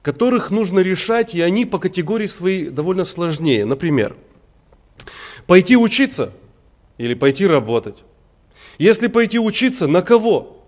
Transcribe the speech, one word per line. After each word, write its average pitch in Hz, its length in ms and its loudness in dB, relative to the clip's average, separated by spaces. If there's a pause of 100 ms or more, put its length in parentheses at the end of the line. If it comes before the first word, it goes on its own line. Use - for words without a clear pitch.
которых 226 500 -2
нужно 196 300 0
решать, 226 540 -2
и 170 80 -2
они 190 240 0
по 196 120 -6
категории 185 480 -4
своей 180 440 -4
довольно 170 340 -4
сложнее. 156 640 -2
Например, 135 500 -2 (1300)
пойти 185 300 6
учиться 226 560 0 (640)
или 120 160 -4
пойти 139 340 0
работать? 117 560 0 (760)
Если 214 300 4
пойти 226 300 0
учиться, 226 500 0
на 170 120 2
кого? 214 680 0